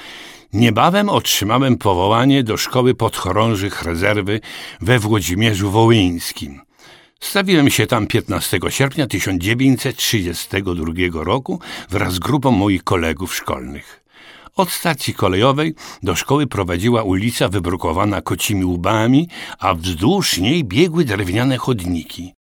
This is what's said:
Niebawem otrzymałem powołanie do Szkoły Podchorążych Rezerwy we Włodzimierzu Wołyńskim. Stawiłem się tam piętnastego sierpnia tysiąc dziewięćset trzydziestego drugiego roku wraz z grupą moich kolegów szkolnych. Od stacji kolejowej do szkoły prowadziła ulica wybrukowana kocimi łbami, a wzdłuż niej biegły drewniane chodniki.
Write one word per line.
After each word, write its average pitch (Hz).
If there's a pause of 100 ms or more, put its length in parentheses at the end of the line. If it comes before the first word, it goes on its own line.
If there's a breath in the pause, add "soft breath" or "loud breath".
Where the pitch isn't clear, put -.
(540 loud breath)
Niebawem 127
otrzymałem 120
powołanie 113
do 107
Szkoły 127
Podchorążych 101
Rezerwy 98 (420 loud breath)
we 113
Włodzimierzu 104
Wołyńskim. 90 (580 soft breath)
Stawiłem 185
się -
tam 110
piętnastego 92
sierpnia 139
tysiąc 90
dziewięćset 123
trzydziestego 90
drugiego 82
roku 135 (300 loud breath)
wraz -
z 95
grupą 127
moich 98
kolegów 82
szkolnych. 69 (520 loud breath)
Od 180
stacji -
kolejowej 135 (280 loud breath)
do 92
szkoły 139
prowadziła 101
ulica 107
wybrukowana 90
kocimi 95
łbami, 110 (300 loud breath)
a 95
wzdłuż 92
niej 135
biegły 156
drewniane 107
chodniki. 90